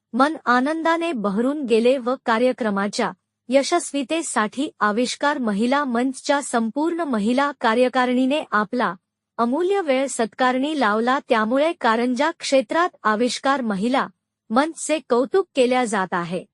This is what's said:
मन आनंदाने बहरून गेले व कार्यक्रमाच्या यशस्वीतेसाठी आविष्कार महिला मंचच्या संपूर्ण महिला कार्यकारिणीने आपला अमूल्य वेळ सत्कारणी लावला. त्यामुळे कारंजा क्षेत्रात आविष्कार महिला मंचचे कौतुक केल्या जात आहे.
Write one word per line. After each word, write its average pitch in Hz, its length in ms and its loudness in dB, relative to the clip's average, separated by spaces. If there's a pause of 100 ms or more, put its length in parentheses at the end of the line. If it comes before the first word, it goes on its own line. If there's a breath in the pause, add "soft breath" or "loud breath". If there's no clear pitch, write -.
(140)
मन 277 220 2 (100)
आनंदाने 320 680 0
बहरून 240 520 -2
गेले 233 340 4
व 247 180 -2 (100)
कार्यक्रमाच्या 220 880 0 (380)
यशस्वीतेसाठी 277 1200 -2 (100)
आविष्कार 247 580 0
महिला 240 460 0
मंचच्या 262 580 -2
संपूर्ण 285 600 -2
महिला 254 500 0 (100)
कार्यकारिणीने 254 880 2
आपला 208 420 0 (440)
अमूल्य 349 440 0
वेळ 277 260 0
सत्कारणी 254 720 0
लावला. 233 400 2 (100)
त्यामुळे 254 440 2
कारंजा 247 580 0
क्षेत्रात 320 580 0 (140)
आविष्कार 247 580 0
महिला 226 460 -2 (420)
मंचचे 302 500 0 (100)
कौतुक 277 460 2
केल्या 254 300 2
जात 196 260 -2
आहे. 175 320 -4 (100)